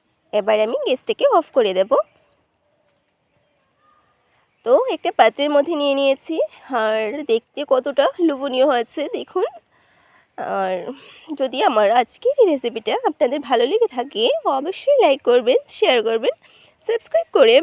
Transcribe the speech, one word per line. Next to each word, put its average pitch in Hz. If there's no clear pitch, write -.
এবার 208
আমি 240
গ্যাসটাকে -
অফ 311
করে 208
দেব। 196
তো 233
একটা -
পাত্রের 294
মধ্যে 285
নিয়ে 277
নিয়েছি, 269
আর 220
দেখতে 233
কতটা 269
লোভনীয় 262
হয়েছে 240
দেখুন। 392
আর 190
যদি 254
আমার 214
আজকের 494
এই 403
রেসিপিটা 254
আপনাদের 294
ভালো 247
লেগে 453
থাকে, 277
অবশ্যই 381
লাইক 277
করবেন, 247
শেয়ার 269
করবেন, 226
সাবস্ক্রাইব 466
করে 226